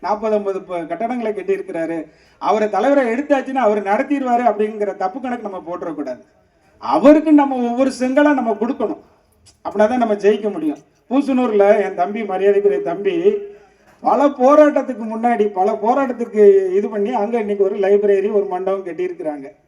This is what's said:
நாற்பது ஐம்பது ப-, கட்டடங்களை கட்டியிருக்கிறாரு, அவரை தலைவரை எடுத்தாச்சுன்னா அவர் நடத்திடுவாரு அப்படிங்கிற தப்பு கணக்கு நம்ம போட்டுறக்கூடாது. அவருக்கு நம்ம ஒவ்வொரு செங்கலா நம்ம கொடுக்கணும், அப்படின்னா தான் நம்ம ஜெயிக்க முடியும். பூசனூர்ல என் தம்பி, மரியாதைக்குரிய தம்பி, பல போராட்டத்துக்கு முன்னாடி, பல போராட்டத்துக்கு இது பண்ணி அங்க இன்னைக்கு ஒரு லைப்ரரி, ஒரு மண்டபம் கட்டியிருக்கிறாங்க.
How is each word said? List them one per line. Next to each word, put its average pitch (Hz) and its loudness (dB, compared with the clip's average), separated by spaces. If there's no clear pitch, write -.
நாற்பது 214 -2
ஐம்பது 196 -2
ப-, 175 -8
கட்டடங்களை 226 -6
கட்டியிருக்கிறாரு, 170 -4
அவரை 208 0
தலைவரை 262 2
எடுத்தாச்சுன்னா 262 -2
அவர் 208 2
நடத்திடுவாரு 247 0
அப்படிங்கிற 208 -2
தப்பு 190 -6
கணக்கு 240 -8
நம்ம 185 -12
போட்டுறக்கூடாது. 151 -10
அவருக்கு 302 6
நம்ம 277 4
ஒவ்வொரு 240 0
செங்கலா 269 2
நம்ம 233 -2
கொடுக்கணும், 226 -4
அப்படின்னா 208 0
தான் 247 0
நம்ம 208 0
ஜெயிக்க 208 0
முடியும். 156 -6
பூசனூர்ல 247 2
என் 185 -4
தம்பி, 208 -4
மரியாதைக்குரிய 196 2
தம்பி, 185 -4
பல 240 2
போராட்டத்துக்கு 262 4
முன்னாடி, 220 0
பல 190 0
போராட்டத்துக்கு 226 0
இது 208 0
பண்ணி 208 -4
அங்க 226 -2
இன்னைக்கு 202 -2
ஒரு 190 -2
லைப்ரரி, 202 2
ஒரு 196 0
மண்டபம் 190 -4
கட்டியிருக்கிறாங்க. 165 -8